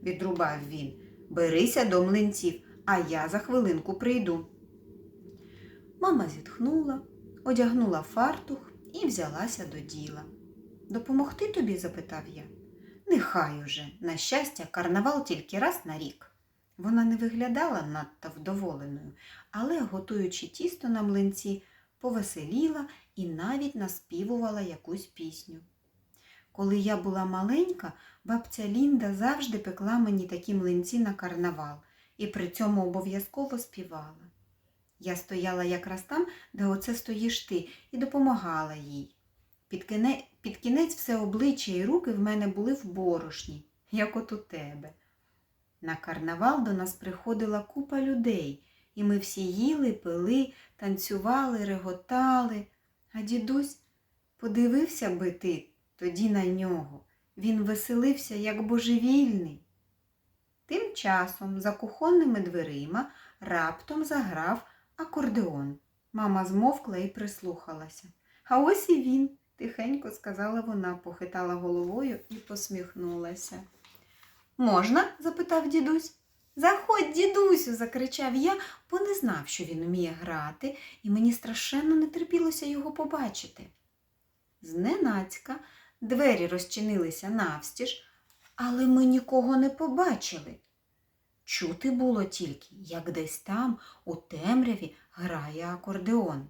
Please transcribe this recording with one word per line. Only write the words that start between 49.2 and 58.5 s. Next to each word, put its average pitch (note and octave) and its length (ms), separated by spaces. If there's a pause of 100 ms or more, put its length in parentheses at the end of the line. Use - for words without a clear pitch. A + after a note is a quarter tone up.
їли, B3 460
пили, G3+ 600 (220)
танцювали, G#3 880
реготали. G#3+ 1040 (460)
А A3 80
дідусь, A#3+ 580 (580)
подивився A#3+ 720
би F3+ 220
ти, E3+ 400 (320)
тоді F3+ 280
на G3+ 160
нього. F3+ 600 (320)
Він G#3+ 260
веселився, A#3+ 720
як G#3 260